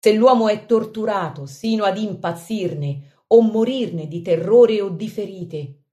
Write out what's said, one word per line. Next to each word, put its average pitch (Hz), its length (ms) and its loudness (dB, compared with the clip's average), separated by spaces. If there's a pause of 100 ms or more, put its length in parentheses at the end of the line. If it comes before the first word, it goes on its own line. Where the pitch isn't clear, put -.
Se 214 120 4
l'uomo 226 360 4
è 208 180 -2
torturato 214 800 -2
sino 220 380 -4
ad 190 140 0
impazzirne 170 1300 -8
o 226 120 8
morirne 220 640 -2
di 170 160 -10
terrore 202 580 4
o 196 100 -4
di 190 180 -8
ferite 175 840 -10